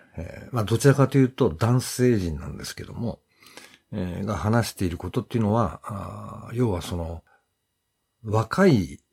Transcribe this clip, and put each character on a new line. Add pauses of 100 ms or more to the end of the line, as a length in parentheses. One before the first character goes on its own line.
(160)
え
ー、
ま
あ、
ど
ち
ら
か
と
い
う
と
男
性
陣
な
ん
で
す
け
ど
も、 (720)
え
ー、
が
話
し
て
い
る
こ
と
っ
て
い
う
の
は、
あ
ー、
要
は
そ
の、 (1000)
若
い (120)